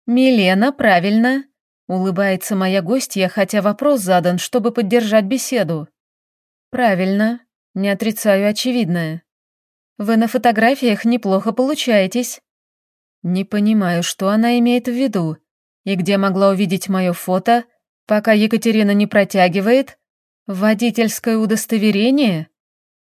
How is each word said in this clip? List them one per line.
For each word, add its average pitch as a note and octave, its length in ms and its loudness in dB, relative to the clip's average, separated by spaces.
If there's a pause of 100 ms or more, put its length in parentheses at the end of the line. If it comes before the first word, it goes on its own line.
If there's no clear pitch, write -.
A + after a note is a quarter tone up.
«Милена, A#3+ 640 2
правильно», A3 720 0 (420)
улыбается F#3+ 720 -2
моя F#3+ 260 0
гостья, F#3+ 460 -2
хотя G3 340 -2
вопрос G#3 380 0
задан, F3+ 380 0
чтобы A#3 340 -2
поддержать A3 520 0
беседу. F#3+ 640 -4 (840)
«Правильно, G#3+ 720 0 (340)
не F#3+ 140 -4
отрицаю G3+ 600 0
очевидное. F3 720 -2 (760)
Вы A3 200 -2
на A3+ 120 2
фотографиях A#3 760 0
неплохо A3 480 0
получаетесь». A#3+ 880 -2 (800)
Не F3+ 220 -2
понимаю, G#3 580 0
что - 260 -4
она A3+ 300 2
имеет A#3+ 280 0
в B3 60 -4
виду, G#3+ 460 -2 (500)
и G3 60 -2
где F#3+ 240 0
могла G3 320 2
увидеть F#3+ 380 -2
моё F#3 260 0
фото, G#3 500 0 (420)
пока G#3+ 260 0
Екатерина A3 580 2
не G3+ 160 2
протягивает. G3+ 920 2 (480)
«Водительское A3 920 0
удостоверение? G#3+ 1080 0 (720)